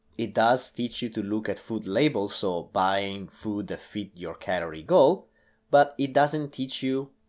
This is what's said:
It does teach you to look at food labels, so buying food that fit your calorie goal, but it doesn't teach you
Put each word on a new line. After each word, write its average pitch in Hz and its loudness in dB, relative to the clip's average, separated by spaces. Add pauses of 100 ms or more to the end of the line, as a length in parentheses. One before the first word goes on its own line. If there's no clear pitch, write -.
(180)
It 110 -4
does 120 4
teach - -6
you 123 -2
to 107 -4
look 107 -4
at 95 -4
food 107 -6
labels, 107 0
so 87 -2
buying 98 0
food 104 -6
that 87 -8
fit 104 -8
your 85 -10
calorie 85 -4
goal, 165 4 (420)
but 143 6
it 135 -4
doesn't 143 2
teach 135 -6
you 135 -2 (180)